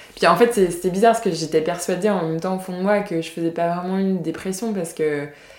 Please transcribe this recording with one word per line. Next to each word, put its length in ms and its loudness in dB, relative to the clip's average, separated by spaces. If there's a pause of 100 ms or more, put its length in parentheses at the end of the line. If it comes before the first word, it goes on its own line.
(160)
puis 120 2
en 80 6
fait, 180 4
c'est, 180 4
c'était 200 -2
bizarre 220 6
parce 100 0
que 80 0
j'étais 300 0
persuadée 480 -2
en 180 0
même 120 -2
temps 180 -2
au 20 -4
fond 180 -8
de 60 -4
moi 180 2
que 200 -2
je 100 -8
faisais 200 -2
pas 240 0
vraiment 220 -4
une 240 0
dépression 520 -6
parce 200 -6
que, 340 -2 (320)